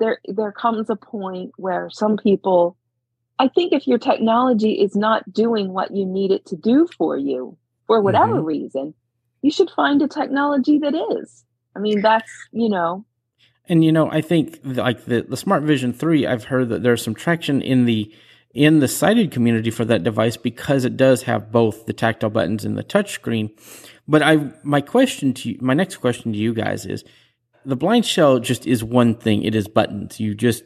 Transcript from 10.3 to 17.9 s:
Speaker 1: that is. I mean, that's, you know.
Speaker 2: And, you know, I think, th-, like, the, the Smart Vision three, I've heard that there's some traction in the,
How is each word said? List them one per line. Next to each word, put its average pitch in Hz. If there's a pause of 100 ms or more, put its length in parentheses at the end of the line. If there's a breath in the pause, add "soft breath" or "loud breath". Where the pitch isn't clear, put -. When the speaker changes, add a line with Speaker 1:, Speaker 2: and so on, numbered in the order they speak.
Speaker 1:
that 294
is. - (300)
I -
mean, 208
that's, 220 (220)
you 226
know. 185 (640)
Speaker 2:
And, 165
you 160
know, 160
I 156
think, 160
th-, 131
like, 117
the, 117
the 131
Smart 180
Vision 131
three, 156
I've 113
heard 127
that 92
there's 120
some 113
traction 160
in 127
the, 113 (440 soft breath)